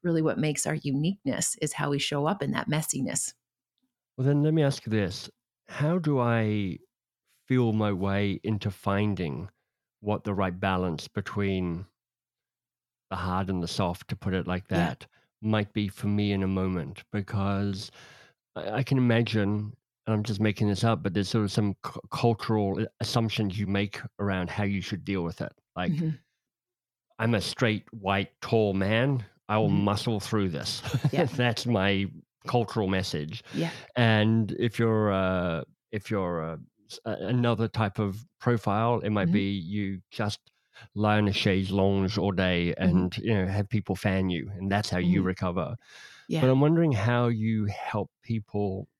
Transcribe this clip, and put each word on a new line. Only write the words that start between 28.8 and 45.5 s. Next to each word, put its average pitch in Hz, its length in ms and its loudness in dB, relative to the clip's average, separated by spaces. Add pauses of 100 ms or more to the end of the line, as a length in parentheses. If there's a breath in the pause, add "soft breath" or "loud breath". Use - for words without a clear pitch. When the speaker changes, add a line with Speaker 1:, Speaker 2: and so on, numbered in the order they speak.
Speaker 2:
I 107 100 2
will 107 100 4
Speaker 1:
Mm-hmm. 101 160 4
Speaker 2:
muscle 104 360 0
through 98 300 0
this." - 320 -6 (140)
<laughs> 127 160 0
Speaker 1:
Yeah. 151 120 2
Speaker 2:
That's 120 420 0
my 98 400 2 (400)
cultural 110 420 0
message. 92 560 -4 (100)
Speaker 1:
Yeah. 165 160 -2 (240 loud breath)
Speaker 2:
And 110 640 4
if 113 200 -2
you're, 110 340 2
uh, 90 500 0 (300)
if 104 180 -8
you're, 90 320 -2
uh, 80 140 -6 (340)
s-, - 140 -14
a-, 107 240 -6
another 120 400 2
type 110 300 -2
of 104 260 -2 (160)
profile, 113 600 2
it 104 100 -2
might 101 180 2
Speaker 1:
Mm-hmm. 85 60 2
Speaker 2:
be 98 180 2
you 98 480 -4 (100)
just 104 300 -4 (560 loud breath)
lie 107 220 4
on 104 100 4
a 95 40 2
chaise 95 380 2
lounge 98 480 2
all 98 140 0
day 87 480 2
Speaker 1:
Mm-hmm. - 20 0 (140)
Speaker 2:
and, 90 220 0
you 110 160 0
know, 92 120 2
have 98 220 -2
people 104 260 -2
fan 95 360 0
you, 85 260 -4
and 98 160 -4
that's 104 180 0
how 92 80 0
you 90 220 4
Speaker 1:
Mm-hmm. 92 80 2
Speaker 2:
recover. 90 480 -2 (520 loud breath)